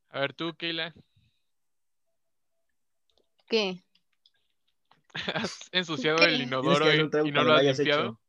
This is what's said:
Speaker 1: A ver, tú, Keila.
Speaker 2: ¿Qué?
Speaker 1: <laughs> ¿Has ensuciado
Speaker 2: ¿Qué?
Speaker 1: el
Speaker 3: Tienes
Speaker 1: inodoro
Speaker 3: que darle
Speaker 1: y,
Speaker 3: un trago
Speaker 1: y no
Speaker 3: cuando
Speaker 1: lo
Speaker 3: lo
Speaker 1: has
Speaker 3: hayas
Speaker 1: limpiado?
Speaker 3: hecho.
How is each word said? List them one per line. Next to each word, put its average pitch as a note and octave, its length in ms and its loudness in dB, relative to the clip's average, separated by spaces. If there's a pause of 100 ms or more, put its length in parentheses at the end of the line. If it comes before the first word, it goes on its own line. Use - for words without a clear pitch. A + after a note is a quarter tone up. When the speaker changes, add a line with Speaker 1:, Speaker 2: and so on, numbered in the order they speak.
Speaker 1:
A C3+ 100 -10
ver, C#3 160 -4
tú, E3 220 -8
Keila. E3 360 -8 (2500)
Speaker 2:
¿Qué? G3 380 -4 (1300)
Speaker 1:
<laughs> - 200 -6
¿Has - 360 -8
ensuciado D#3+ 480 -2
Speaker 2:
¿Qué? E3 60 4
Speaker 1:
el E3+ 140 4
Speaker 3:
Tienes C#3 100 -4
Speaker 1:
inodoro C#3 380 2
Speaker 3:
que - 20 4
darle D#3 140 4
Speaker 1:
y, - 20 0
Speaker 3:
un D3+ 60 -4
trago D3+ 180 0
Speaker 1:
y - 20 -4
no C#3+ 60 -4
Speaker 3:
cuando D3 80 4
Speaker 1:
lo D#3 80 4
Speaker 3:
lo - 20 8
Speaker 1:
has D3+ 80 6
Speaker 3:
hayas C#3 160 2
Speaker 1:
limpiado? D3 320 2
Speaker 3:
hecho. A3+ 180 -14